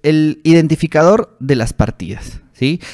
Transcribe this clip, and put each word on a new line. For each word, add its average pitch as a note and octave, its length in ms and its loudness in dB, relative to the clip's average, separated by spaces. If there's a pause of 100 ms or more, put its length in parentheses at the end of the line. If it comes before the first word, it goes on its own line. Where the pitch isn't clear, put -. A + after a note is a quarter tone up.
el D#3 420 0
identificador E3 960 2
de C3+ 160 -2
las A2+ 160 -2
partidas, - 720 -8 (100)
¿sí? D3 300 -4 (120)